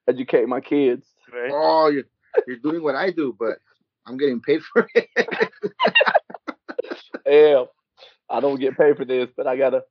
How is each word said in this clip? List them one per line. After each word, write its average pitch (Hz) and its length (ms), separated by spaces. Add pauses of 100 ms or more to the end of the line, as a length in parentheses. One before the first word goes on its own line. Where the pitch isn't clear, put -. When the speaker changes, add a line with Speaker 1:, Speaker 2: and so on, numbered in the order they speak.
Speaker 1:
educate 127 440
my 127 100
kids. 135 460 (280)
Speaker 2:
Right. 123 200
Speaker 3:
Oh, 156 340
you're, 143 160 (420)
you're 127 120
doing 156 260
what 139 120
I 185 160
do, 147 280
but 110 200 (460)
I'm 123 120
getting 131 240
paid 151 220
for - 220 (100)
it. - 200
<laughs> - 340 (1800)
Speaker 1:
Yeah, 143 400 (640)
I 120 100
don't 139 200
get 135 180
paid 147 200
for 135 80
this, 127 300
but 139 120
I 131 100
gotta 131 320